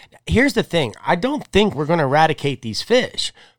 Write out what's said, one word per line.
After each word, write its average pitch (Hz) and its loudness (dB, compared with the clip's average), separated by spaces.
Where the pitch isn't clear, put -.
Here's 220 2
the 196 0
thing. 143 -2
I 170 0
don't 254 -4
think 196 2
we're 147 -4
gonna 165 2
eradicate 143 0
these 110 -8
fish, - -2